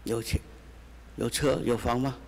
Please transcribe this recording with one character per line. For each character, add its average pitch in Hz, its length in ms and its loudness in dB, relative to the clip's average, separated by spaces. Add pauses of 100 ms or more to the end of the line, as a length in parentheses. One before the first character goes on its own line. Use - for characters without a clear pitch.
有 113 180 -2
钱， - 180 0 (760)
有 117 140 0
车， - 340 4
有 120 120 4
房 120 240 2
吗？ 131 160 0 (120)